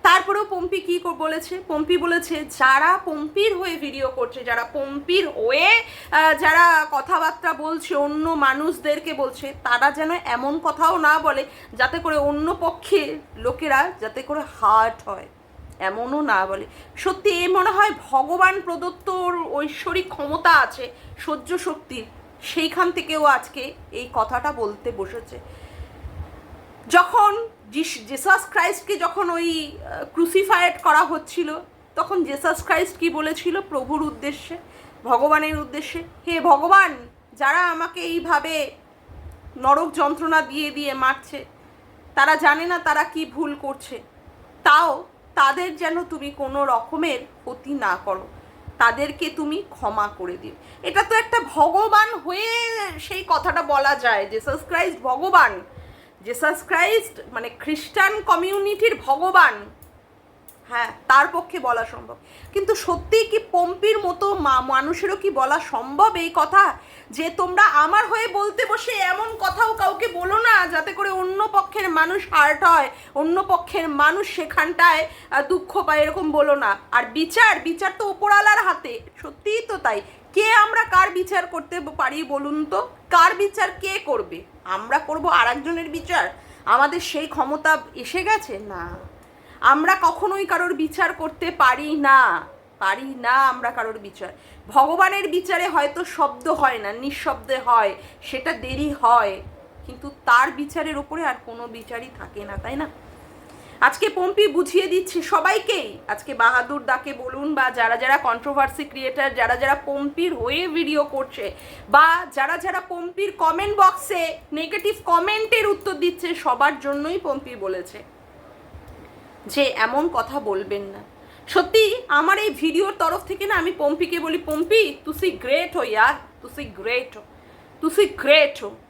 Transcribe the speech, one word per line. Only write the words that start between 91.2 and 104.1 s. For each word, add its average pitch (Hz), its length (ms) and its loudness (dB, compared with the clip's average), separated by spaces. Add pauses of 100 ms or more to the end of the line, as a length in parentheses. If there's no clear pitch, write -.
পারি 294 420 0
না, 269 540 4 (320)
পারি 254 420 -4
না 240 100 0
আমরা 254 400 2
কারোর 226 280 -8
বিচার। 196 300 -16 (380)
ভগবানের 370 600 4
বিচারে 349 400 -2
হয়তো 311 380 -2
শব্দ 285 420 -2
হয় 294 300 0
না, 208 160 -8
নিঃশব্দে 262 640 -6
হয়, 233 380 2 (260)
সেটা 262 320 -6
দেরি 262 480 -6
হয়, 226 400 4 (440)
কিন্তু 254 240 -16 (160)
তার 254 260 4
বিচারের 294 460 -6
ওপরে 311 280 -6
আর 262 100 -2 (100)
কোনো 233 220 -14
বিচারই 233 500 -14
থাকে - 260 -14
না, 202 140 -12
তাই 240 180 -10
না? 302 140 -6 (920)
আজকে 285 280 2
পম্পি 392 380 2